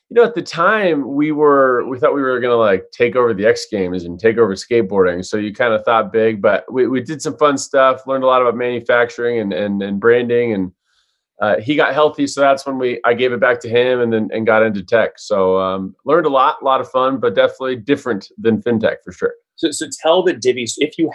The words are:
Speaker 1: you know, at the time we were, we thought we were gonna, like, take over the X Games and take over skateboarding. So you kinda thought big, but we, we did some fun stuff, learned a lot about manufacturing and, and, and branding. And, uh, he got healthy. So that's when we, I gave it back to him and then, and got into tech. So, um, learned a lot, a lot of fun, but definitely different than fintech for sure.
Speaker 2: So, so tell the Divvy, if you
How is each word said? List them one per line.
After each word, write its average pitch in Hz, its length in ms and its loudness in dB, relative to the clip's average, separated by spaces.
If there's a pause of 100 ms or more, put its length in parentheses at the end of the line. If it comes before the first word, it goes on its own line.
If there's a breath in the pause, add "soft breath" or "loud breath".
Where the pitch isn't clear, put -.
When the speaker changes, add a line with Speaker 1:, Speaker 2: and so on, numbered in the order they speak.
(100)
Speaker 1:
you 214 60 -2
know, 233 80 6
at 226 100 -2
the 175 80 -4
time 170 720 0
we 151 180 0
were, 139 560 4
we 127 100 -6
thought 139 160 2
we 143 60 -2
were 127 180 0
gonna, 120 160 0
like, 104 360 2
take 120 260 0
over 120 160 2
the 98 140 -2
X 117 240 0
Games 90 340 -4
and 85 160 -12
take 101 160 2
over 104 180 2
skateboarding. 95 720 0
So 107 140 -6
you 104 160 -4
kinda 110 280 0
thought 107 300 0
big, 110 300 0
but 104 280 0
we, 123 160 0
we 131 140 -2
did 131 220 -10
some 143 160 -8
fun 143 180 2
stuff, 131 500 0
learned 135 180 -2
a - 20 2
lot 127 160 4
about 117 140 0
manufacturing 120 840 -2
and, 101 140 -4
and, 101 280 -4
and 101 160 -6
branding. 120 540 2
And, 95 200 -4 (680)
uh, 104 180 2
he 123 160 -4
got 135 200 2
healthy. 147 320 2
So 139 160 -2
that's 139 240 2
when 135 100 -6
we, 127 280 -4
I 120 100 2
gave 123 180 0
it 117 80 -4
back 123 200 2
to 113 100 -10
him 123 300 2
and 117 120 0
then, 110 220 -2
and 110 120 -2
got 110 160 4
into 101 200 0
tech. 107 360 -2
So, 95 400 0
um, 95 460 -4
learned 165 220 2
a 143 40 0
lot, 135 300 2
a 117 40 -14
lot 131 180 0
of 120 80 -10
fun, 131 280 0
but 113 160 -2
definitely 131 420 0
different 120 600 -4
than 107 240 0
fintech 110 420 -2
for 92 80 -18
sure. - 240 -6 (220)
Speaker 2:
So, 156 140 -2
so 151 160 -8 (160)
tell 170 200 2
the 175 100 0
Divvy, 120 340 -2 (120)
if 147 200 -4
you - 160 -2